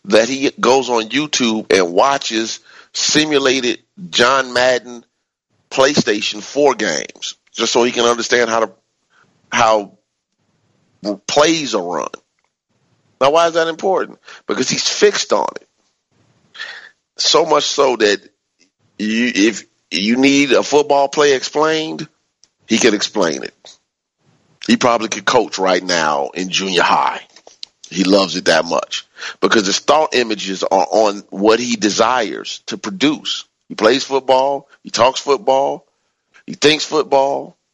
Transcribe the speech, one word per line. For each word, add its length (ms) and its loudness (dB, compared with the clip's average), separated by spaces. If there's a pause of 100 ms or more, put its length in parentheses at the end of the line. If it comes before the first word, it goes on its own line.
that 240 2
he 200 -2 (100)
goes 300 2
on 200 -2
YouTube 640 -2
and 220 2
watches 680 0 (320)
simulated 920 0 (260)
John 440 2
Madden 520 -2 (640)
PlayStation 720 0
four 320 0
games 600 -6 (160)
just 200 -4
so 120 4
he 80 2
can 140 0
understand 440 0
how 120 0
to, 100 -6 (800)
how 480 0 (1300)
plays 480 2
are 80 -2
run. 260 -4 (1120)
Now, 80 6
why 160 4
is 80 0
that 140 2
important? 500 -4 (300)
Because 220 -2
he's 200 -4
fixed 440 0
on 220 -2
it. 120 -18 (1500)
So 280 2
much 200 0
so 320 0
that 240 2 (760)
you, 380 -2
if 300 0 (260)
you 240 0
need 380 2
a 100 4
football 460 2
play 240 2
explained, 760 -2 (580)
he 120 -2
can 160 4
explain 500 -2
it. 360 -20 (880)
He 100 4
probably 320 0
could 160 -8
coach 320 0
right 260 2
now 460 -2
in 200 -6
junior 320 -2
high. 400 0 (680)
He 160 -2
loves 320 2
it 80 -6
that 180 2
much 420 -6 (360)
because 240 2
his 140 -2
thought 360 0
images 480 -4
are 260 0
on 400 0
what 300 2
he 160 -4
desires 920 -2
to 100 -8
produce. 640 -4 (240)
He 80 -14
plays 300 2
football. 640 0 (120)
He 80 -16
talks 300 2
football. 680 0 (580)
He 80 -10
thinks 320 2
football. 720 -2 (160)